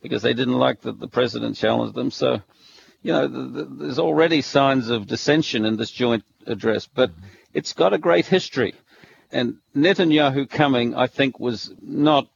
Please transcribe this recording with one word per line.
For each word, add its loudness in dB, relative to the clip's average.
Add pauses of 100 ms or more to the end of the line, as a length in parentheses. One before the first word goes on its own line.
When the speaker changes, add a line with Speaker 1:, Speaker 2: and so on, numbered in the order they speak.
Speaker 1:
because -4
they 0
didn't -2
like 0
that -10
the -12
president -2
challenged 0
them. -4
So, -2 (600)
you -4
know, 0
th-, -8
th-, -8 (140)
there's -6
already 2
signs 2
of -2
dissension 0
in 0
this -6
joint 0 (220)
address, -2
but 0
Speaker 2:
Mm-hmm. -20 (280)
Speaker 1:
it's -4
got 2
a 0
great 2
history. 0 (580)
And -2 (180)
Netanyahu 2
coming, 2
I 0
think, -2
was -6
not 2